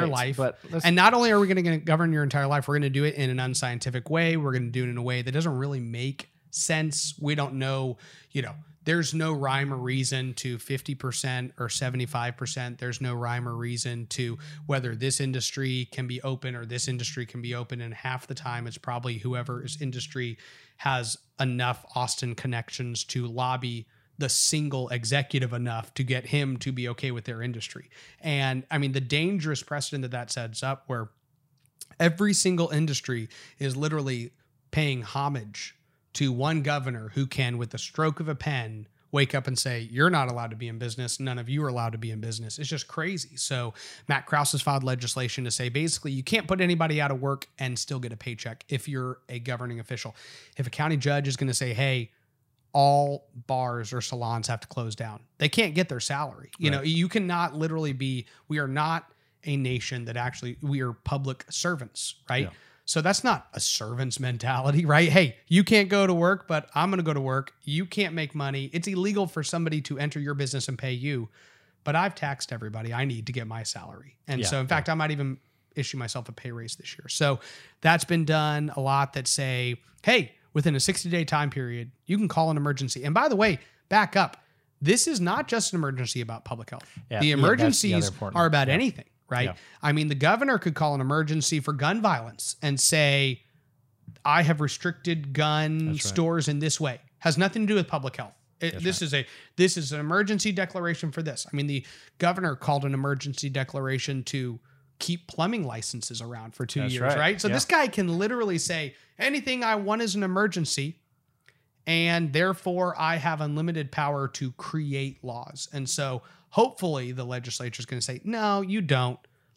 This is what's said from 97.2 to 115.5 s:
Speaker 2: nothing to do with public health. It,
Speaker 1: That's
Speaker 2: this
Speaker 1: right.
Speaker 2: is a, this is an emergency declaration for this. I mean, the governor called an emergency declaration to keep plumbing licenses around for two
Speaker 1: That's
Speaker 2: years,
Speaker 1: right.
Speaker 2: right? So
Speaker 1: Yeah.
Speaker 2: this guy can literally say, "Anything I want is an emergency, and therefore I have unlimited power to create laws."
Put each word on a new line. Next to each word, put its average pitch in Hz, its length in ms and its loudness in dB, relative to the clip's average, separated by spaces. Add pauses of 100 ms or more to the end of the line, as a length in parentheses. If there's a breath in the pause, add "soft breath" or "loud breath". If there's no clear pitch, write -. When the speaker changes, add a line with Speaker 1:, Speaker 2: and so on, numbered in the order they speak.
Speaker 2:
nothing 196 260 2
to 208 40 2
do 214 80 4
with 185 120 2
public 135 300 -4
health. 110 160 -10 (260)
It, 165 140 -2
Speaker 1:
That's - 100 -6
Speaker 2:
this 180 180 0
Speaker 1:
right. 175 60 -2
Speaker 2:
is 139 60 -2
a, 139 120 2 (300 loud breath)
this 180 220 6
is 143 140 -4
an 147 80 -6
emergency 196 520 2
declaration 175 600 -2
for 165 120 -4
this. 147 280 -6
I - 40 -4
mean, 143 120 0
the 139 160 -2 (360 loud breath)
governor 175 360 2
called 143 300 0
an 139 80 0
emergency 139 560 -2
declaration 135 760 -2
to 123 340 -4 (400 soft breath)
keep 170 280 -4
plumbing 185 380 -2
licenses 113 560 -8
around 113 340 -12
for 127 100 -8
two 139 160 -2
Speaker 1:
That's 131 120 0
Speaker 2:
years, 123 80 -2
Speaker 1:
right. 139 160 4
Speaker 2:
right? 170 240 2
So 214 60 0
Speaker 1:
Yeah. 202 80 2
Speaker 2:
this 269 100 2
guy 311 220 4
can 180 320 0
literally 214 380 0
say, 156 380 -4 (220 soft breath)
"Anything 262 460 0
I 220 120 2
want 208 260 0
is 202 140 0
an 202 80 0
emergency, 180 760 0 (880 soft breath)
and 165 480 2
therefore 180 680 2
I 160 180 2
have 156 240 0
unlimited 151 500 -2
power 143 380 0
to 135 240 -6
create 139 720 -6
laws." 123 500 -12